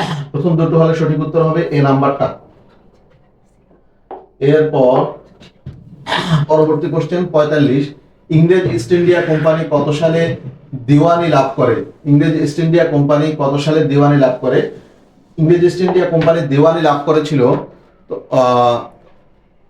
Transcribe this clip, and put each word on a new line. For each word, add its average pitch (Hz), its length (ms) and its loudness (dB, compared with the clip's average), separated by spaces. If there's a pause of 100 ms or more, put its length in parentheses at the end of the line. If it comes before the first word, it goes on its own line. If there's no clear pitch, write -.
(320)
প্রথম 160 240 0
দুটো 160 220 2
হলে 160 160 2
সঠিক 151 260 0
উত্তর 165 220 -2
হবে 160 280 0
এ 143 120 0
নাম্বারটা। 135 560 0 (2000)
এরপর 143 680 2 (1400)
পরবর্তী 156 420 0
কোশ্চেন 175 420 -4
পঁয়তাল্লিশ, 151 640 0 (340)
ইংরেজ 165 460 2
ইস্ট 180 180 -4
ইন্ডিয়া 175 280 2
কোম্পানি 160 500 0
কত 143 200 0
সালে 165 460 -2 (500)
দিওয়ানি 165 420 2
লাভ 139 280 0
করে? - 280 0 (200)
ইংরেজ 151 380 2
ইস্ট 143 160 -4
ইন্ডিয়া 165 260 2
কোম্পানি 147 540 0
কত 139 200 -2
সালে 156 260 0
দিওয়ানি 143 320 2
লাভ 131 240 2
করে? - 300 -2 (680)
ইংরেজ 170 280 2
ইস্ট 175 160 0
ইন্ডিয়া 180 260 0
কোম্পানি 165 340 2
দিওয়ানি 156 400 2
লাভ 147 260 0
করেছিল 147 480 0 (540)
তো, - 220 -10
আহ, 123 540 2 (840)